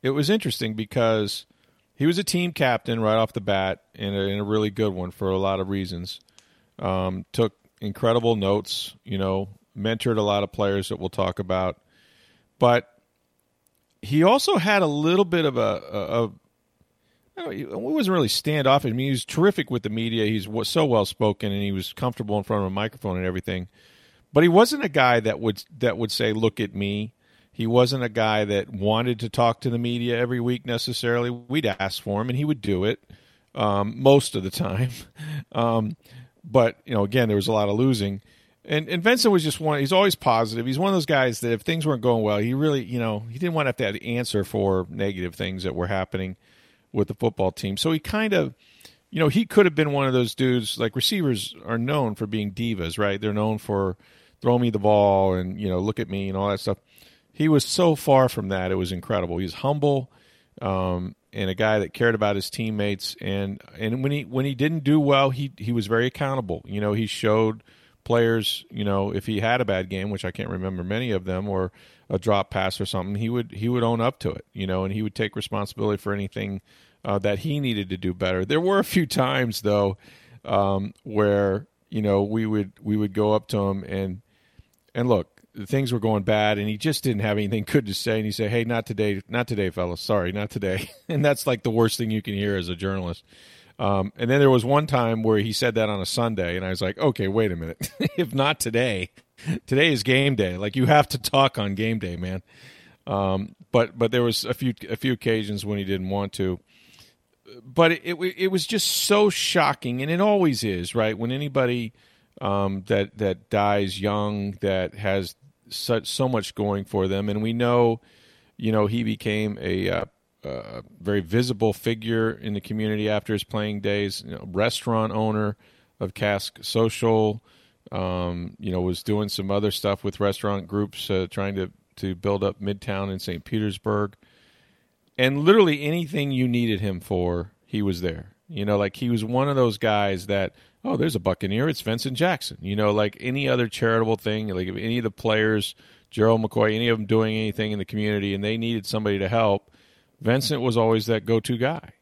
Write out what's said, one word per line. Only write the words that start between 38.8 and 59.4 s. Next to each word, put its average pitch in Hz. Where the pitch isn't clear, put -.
and 175
Vincent 240
was 180
just 151
one, 151
he's 139
always 190
positive. 117
He's 131
one 190
of 196
those 160
guys 131
that 117
if 113
things 165
weren't 135
going 117
well, 104
he 113
really, 139
you 120
know, 110
he 120
didn't 175
want 139
to 127
have 101
to -
answer 117
for 98
negative 92
things 95
that 90
were 90
happening 95
with 104
the -
football 98
team. 98
So 160
he 160
kind 214
of, 147
you -
know, 160
he 214
could 208
have 160
been 147
one 139
of 131
those 123
dudes, 123
like, 113
receivers 135
are 113
known 123
for 110
being 104
divas, 98
right? 101
They're 107
known 107
for, 98
"Throw 123
me 123
the 107
ball," 98
and, 92
you 104
know, 92
"Look 107
at 117
me," 98
and 95
all 101
that 98
stuff. 101
He 151
was 151
so 170
far 131
from 101
that. 92
It 92
was 92
incredible. 90
He's 90